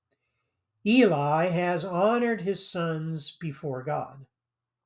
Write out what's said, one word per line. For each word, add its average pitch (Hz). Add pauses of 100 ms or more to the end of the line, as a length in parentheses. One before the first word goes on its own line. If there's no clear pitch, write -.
(880)
Eli 170
has 175
honored 214
his 185
sons 160
before 139
God. 139 (600)